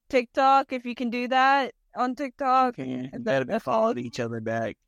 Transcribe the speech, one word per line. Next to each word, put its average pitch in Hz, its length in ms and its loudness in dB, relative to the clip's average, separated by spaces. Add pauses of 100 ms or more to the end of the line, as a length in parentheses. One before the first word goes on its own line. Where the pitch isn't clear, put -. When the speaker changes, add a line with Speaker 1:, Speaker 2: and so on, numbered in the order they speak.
Speaker 1:
TikTok 269 640 2
if 247 140 -8
you 240 80 -6
can 240 160 -4
do 247 180 -4
that 262 440 2 (220)
on 247 200 -2
TikTok. 262 560 0 (100)
Speaker 2:
Okay, 131 80 -6
you 127 240 -6
Speaker 1:
And 123 120 -12
Speaker 2:
gotta 135 200 2
be 139 80 -6
Speaker 1:
that's 214 120 -4
Speaker 2:
following 120 340 0
Speaker 1:
all. 123 60 -6
Speaker 2:
each 120 140 -10
other 117 220 -6
back. 113 480 -4